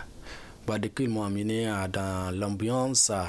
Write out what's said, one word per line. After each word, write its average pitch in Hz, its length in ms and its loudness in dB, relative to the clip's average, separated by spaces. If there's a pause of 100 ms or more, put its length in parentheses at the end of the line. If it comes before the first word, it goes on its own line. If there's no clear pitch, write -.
(680)
Bah, 107 100 2
du 104 140 0
coup, - 120 -2
ils 123 60 2
m'ont 110 140 0
amené, 104 440 0
euh, 98 200 0
dans 92 480 0
l'ambiance, 110 760 2
euh, 98 200 2